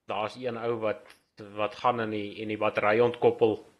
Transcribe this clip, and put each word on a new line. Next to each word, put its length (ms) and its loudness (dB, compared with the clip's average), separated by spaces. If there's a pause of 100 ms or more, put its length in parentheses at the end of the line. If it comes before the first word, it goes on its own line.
daar's 300 -4
een 200 -6
ou 220 -4
wat, 240 -2 (400)
wat 320 -4
gaan 260 0
in 100 -4
die, 320 -6
in 100 -6
die 80 -4
battery 440 4
ontkoppel. 540 4 (220)